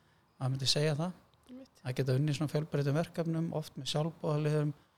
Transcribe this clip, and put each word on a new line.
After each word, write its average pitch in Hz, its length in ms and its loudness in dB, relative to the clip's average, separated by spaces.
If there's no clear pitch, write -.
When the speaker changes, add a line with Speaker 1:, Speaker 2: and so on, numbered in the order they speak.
Speaker 1:
maður 131 140 0
myndi 131 160 -2
segja 151 260 2
það. 170 200 -4
Speaker 2:
Einmitt. 254 400 -20
Speaker 1:
Að 127 180 -6
geta 131 200 2
unnið 147 200 2
svona 147 160 -2
fjölbreyttum 143 440 0
verkefnum, 165 560 -2
oft - 240 -6
með 131 140 -8
sjálfboðaliðum, 151 840 0